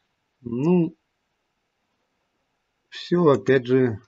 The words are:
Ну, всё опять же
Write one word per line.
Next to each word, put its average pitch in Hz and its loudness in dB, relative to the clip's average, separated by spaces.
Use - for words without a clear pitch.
Ну, 156 0
всё 175 -2
опять 131 2
же 123 0